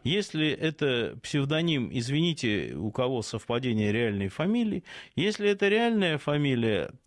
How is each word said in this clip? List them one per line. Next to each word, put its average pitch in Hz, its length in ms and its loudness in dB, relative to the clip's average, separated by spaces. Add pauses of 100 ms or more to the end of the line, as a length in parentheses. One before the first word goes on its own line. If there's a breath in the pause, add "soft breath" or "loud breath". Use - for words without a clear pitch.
Если 156 420 0
это 135 760 0
псевдоним, 147 680 0
извините, 120 840 0
у 101 140 -4
кого 127 320 -2
совпадение 113 680 0
реальной 104 380 0
фамилии. 202 560 -2 (320 loud breath)
Если 202 320 0
это 202 180 2
реальная 208 500 2
фамилия, 123 760 0 (140)